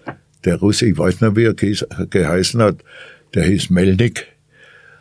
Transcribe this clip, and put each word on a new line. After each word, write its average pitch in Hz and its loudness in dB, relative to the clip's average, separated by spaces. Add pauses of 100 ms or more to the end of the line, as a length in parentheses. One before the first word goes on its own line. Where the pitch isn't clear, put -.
(440)
Der 87 0
Russe, 104 0
ich 82 0
weiß 92 -2
nicht, 107 2
wie 117 4
er 110 2
geheiß-, 98 -4
geheißen 90 0
hat, 104 2 (580)
der 85 0
hieß 92 0
Melnik. 95 0 (760)